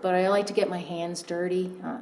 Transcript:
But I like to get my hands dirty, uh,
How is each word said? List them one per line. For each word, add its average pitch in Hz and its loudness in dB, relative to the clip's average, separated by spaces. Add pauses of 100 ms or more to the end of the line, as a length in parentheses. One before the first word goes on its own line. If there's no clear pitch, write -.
But 185 2
I 185 4
like 202 4
to 196 -4
get 202 2
my 180 -2
hands 170 -6
dirty, 180 0 (120)
uh, - -6